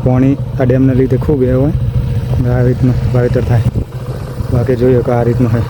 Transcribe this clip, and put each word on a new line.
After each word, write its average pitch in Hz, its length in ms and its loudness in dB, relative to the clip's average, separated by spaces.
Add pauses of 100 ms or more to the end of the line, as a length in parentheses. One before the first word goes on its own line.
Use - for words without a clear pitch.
પાણી 131 320 2 (240)
આ 131 40 2
ડેમને 131 300 2
લીધે 127 220 2
ખૂબ 135 260 0
એ 127 100 0
હોય, 135 200 0 (800)
આ 123 100 0
રીતનું 123 320 2 (200)
વાવેતર 123 260 0
થાય. 120 200 0 (920)
બાકી 123 240 0
જોઈએ 123 260 2
કે 123 100 -2
આ 120 100 2
રીતનું 120 300 0
હોય. 117 180 0